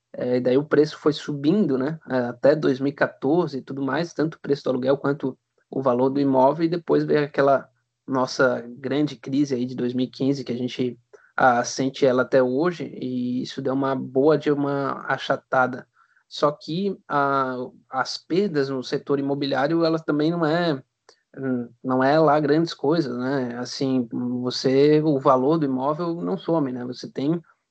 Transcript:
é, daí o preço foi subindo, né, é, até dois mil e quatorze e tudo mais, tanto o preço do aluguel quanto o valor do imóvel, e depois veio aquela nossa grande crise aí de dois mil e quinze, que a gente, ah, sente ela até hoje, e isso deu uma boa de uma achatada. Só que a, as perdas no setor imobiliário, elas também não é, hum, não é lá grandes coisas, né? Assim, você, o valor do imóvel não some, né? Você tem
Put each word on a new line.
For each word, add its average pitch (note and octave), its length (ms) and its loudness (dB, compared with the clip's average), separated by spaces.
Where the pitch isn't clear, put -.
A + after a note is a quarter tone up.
é, B2+ 260 -2
daí B2+ 180 2
o D3+ 80 2
preço D3+ 320 2
foi D3+ 160 0
subindo, D3 640 0
né, D3 220 -2
é, B2+ 100 -2
até B2 360 2
dois C#3+ 240 0
mil C#3 140 -2
e - 20 -8
quatorze C#3+ 640 0
e B2 40 -10
tudo C#3 200 -8
mais, C#3 320 -4
tanto D#3 220 -2
o - 20 -20
preço C#3+ 240 -2
do C3 80 -2
aluguel B2+ 260 0
quanto C#3 400 -4
o C3+ 140 -6
valor B2+ 260 2
do C#3 120 0
imóvel, C#3 440 4
e E3 40 2
depois D#3 340 0
veio D3+ 220 2
aquela C#3 440 2
nossa B2+ 580 0
grande C#3 380 -2
crise C#3 400 -2
aí B2 80 -2
de B2+ 100 -8
dois B2 180 -2
mil B2+ 140 -2
e - 20 -4
quinze, C3+ 360 -2
que A#2+ 80 -8
a A#2+ 40 -6
gente, B2 400 -4
ah, A#2+ 280 4
sente C3+ 420 -2
ela B2+ 160 4
até C3 180 2
hoje, C3+ 560 -2
e B2 460 -4
isso - 180 -12
deu C3 140 -2
uma C3+ 220 -2
boa C3 420 2
de D3 140 2
uma C#3 560 -2
achatada. C3 760 -2
Só D3 240 0
que F#3+ 440 -4
a, C#3 480 0
as B2+ 260 -4
perdas D#3+ 520 -2
no C3 160 -6
setor C#3+ 340 -2
imobiliário, C#3 680 -2
elas D#3+ 180 0
também D3+ 280 0
não E3+ 140 0
é, D#3 380 0
hum, B2+ 320 -4
não C3 200 0
é C#3+ 160 4
lá D3+ 220 4
grandes D#3 340 0
coisas, C#3 420 -2
né? B2+ 420 -4
Assim, B2+ 500 -4
você, C#3 600 4
o D3+ 180 2
valor C#3 380 4
do D3+ 60 -2
imóvel D3+ 500 -2
não F3 220 -4
some, D3+ 360 -2
né? B2 140 -8
Você B2+ 220 -12
tem D3+ 320 -2